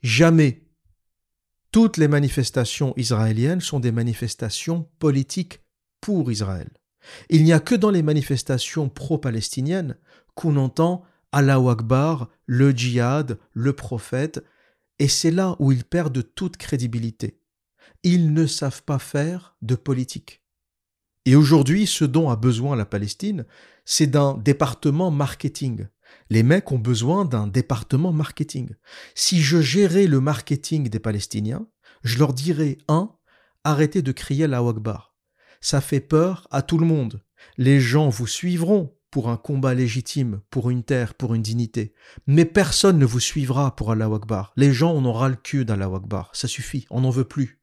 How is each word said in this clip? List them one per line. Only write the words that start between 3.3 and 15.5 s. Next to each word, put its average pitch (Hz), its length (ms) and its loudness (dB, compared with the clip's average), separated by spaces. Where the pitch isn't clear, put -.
sont 151 180 -4
des 120 140 -2
manifestations 117 1040 -6
politiques 147 640 -2
pour 156 320 -2
Israël. 95 360 -6
Il 156 120 6
n'y 160 100 8
a 160 60 6
que 196 160 0
dans 208 160 2
les 180 120 2
manifestations 143 880 -2
pro-palestiniennes 135 1080 -4
qu'on 151 200 0
entend 165 460 0
Allahu 135 360 4
Akbar, 123 600 0
le 131 240 4
djihad, 123 680 -2
le 127 200 -2
prophète, 131 720 -8
et 139 80 4
c'est 165 240 2
là 185 260 0